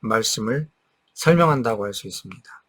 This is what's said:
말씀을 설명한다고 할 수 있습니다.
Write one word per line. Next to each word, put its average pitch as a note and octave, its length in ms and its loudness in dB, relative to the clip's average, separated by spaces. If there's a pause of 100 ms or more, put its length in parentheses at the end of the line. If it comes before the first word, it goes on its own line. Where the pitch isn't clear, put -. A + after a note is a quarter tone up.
말씀을 A2+ 720 -2 (420)
설명한다고 C#3 720 2
할 G2+ 80 -6
수 - 140 -12
있습니다. - 640 -16